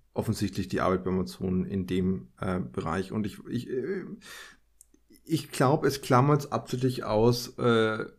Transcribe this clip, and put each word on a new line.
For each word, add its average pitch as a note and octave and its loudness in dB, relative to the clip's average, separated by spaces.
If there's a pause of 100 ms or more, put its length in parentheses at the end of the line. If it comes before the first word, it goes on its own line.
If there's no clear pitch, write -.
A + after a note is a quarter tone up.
(140)
offensichtlich G2 -2
die - -2
Arbeit F#2 2
bei F2+ -2
Amazon F#2 -2
in F#2+ -4
dem, F#2 -2
äh, F#2 -2
Bereich. F2+ -6
Und G#2+ -4
ich, - -10 (120)
ich, A#2+ -6
äh, D#3 -4 (1200)
ich - -2
glaub, D3 4
es D3 0
klammert's C#3+ 4
absichtlich B2 -2
aus, A2 2
äh, A2+ 4 (140)